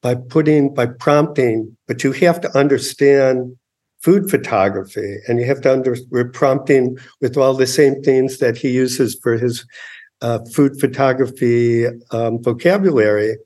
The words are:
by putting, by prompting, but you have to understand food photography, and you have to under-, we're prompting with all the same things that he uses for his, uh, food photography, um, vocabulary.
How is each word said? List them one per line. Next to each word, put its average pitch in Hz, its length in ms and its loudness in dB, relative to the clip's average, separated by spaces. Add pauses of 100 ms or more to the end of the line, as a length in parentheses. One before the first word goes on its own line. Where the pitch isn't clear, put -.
by 123 140 -2
putting, 151 580 0
by 123 120 0
prompting, 127 880 0 (120)
but 123 160 -8
you 135 80 2
have 170 300 2
to - 180 -2
understand 135 960 2 (460)
food 190 260 2
photography, 101 1000 -2
and 120 120 0
you 120 80 -2
have 135 140 -2
to 135 120 2
under-, 131 240 0 (140)
we're 123 180 -2
prompting 131 720 0 (220)
with 123 160 -4
all 135 180 2
the 131 140 0
same 139 340 2
things 131 360 0
that 117 200 0
he 135 120 -2
uses 127 520 0
for 117 160 0
his, 120 260 -4 (560)
uh, 117 200 -4 (120)
food 139 280 2
photography, 123 1040 0 (240)
um, 117 320 -4
vocabulary. 120 1040 2